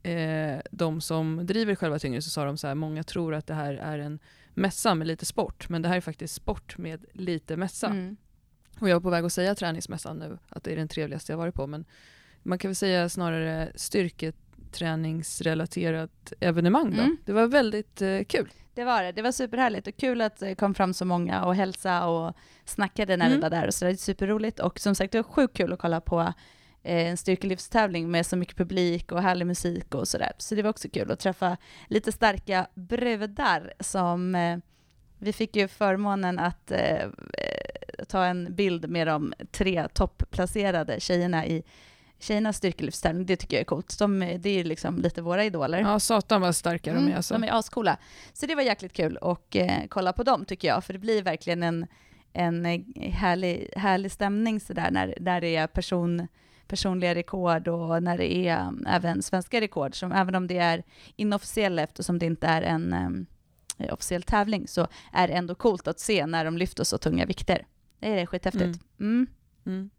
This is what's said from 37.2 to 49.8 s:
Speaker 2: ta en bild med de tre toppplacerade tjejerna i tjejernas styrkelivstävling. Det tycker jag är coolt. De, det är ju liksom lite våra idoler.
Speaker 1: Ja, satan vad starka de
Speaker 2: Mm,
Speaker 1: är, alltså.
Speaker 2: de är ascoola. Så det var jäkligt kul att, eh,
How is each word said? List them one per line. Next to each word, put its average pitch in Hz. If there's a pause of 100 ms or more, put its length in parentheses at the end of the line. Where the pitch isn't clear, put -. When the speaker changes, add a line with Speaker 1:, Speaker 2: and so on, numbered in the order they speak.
Speaker 2:
ta 185
en 180
bild 170
med 170
de 151 (180)
tre 185
toppplacerade 180
tjejerna 175
i 160 (580)
tjejernas 214
styrkelivstävling. 175
Det 185
tycker -
jag 113
är -
coolt. -
De, 202 (200)
det 185
är 202
ju 180
liksom 165
lite 170
våra 175
idoler. 170
Speaker 1:
Ja, 208
satan 208
vad 180
starka 170
de 233
Speaker 2:
Mm, 285
Speaker 1:
är, -
alltså. -
Speaker 2:
de 220
är 226
ascoola. 214 (360)
Så -
det 320
var 285
jäkligt 202
kul 165
att, -
eh, 180 (160)